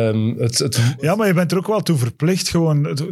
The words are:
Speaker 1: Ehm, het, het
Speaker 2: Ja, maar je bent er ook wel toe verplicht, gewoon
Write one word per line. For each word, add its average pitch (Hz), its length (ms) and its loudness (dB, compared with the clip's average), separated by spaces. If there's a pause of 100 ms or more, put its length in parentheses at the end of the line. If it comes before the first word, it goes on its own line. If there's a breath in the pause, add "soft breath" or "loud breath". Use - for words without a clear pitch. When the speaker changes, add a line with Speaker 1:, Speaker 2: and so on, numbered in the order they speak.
Speaker 1:
Ehm, 110 280 0
het, 120 220 -2
het 120 400 0
Speaker 2:
Ja, 156 160 0
maar 214 120 2
je 190 60 4
bent 170 180 0
er 180 60 0
ook 185 100 -2
wel 214 140 0
toe 165 160 0
verplicht, 156 520 -2
gewoon 156 340 2 (280)